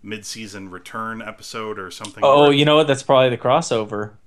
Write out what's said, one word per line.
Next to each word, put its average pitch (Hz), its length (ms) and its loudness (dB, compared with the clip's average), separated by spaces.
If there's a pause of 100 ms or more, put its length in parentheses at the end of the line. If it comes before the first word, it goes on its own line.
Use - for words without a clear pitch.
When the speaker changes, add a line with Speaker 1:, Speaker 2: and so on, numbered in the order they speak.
Speaker 1:
mid-season 101 680 -14
return 113 520 -10
episode 107 560 -12
or 92 120 -12
something. 107 320 -10
Speaker 2:
Oh, 143 260 6
Speaker 1:
Or 143 40 6
Speaker 2:
you 143 140 4
know 151 100 4
what? 156 100 4
That's 135 160 0
probably 131 280 4
the 120 80 -6
crossover. 110 760 -2 (140)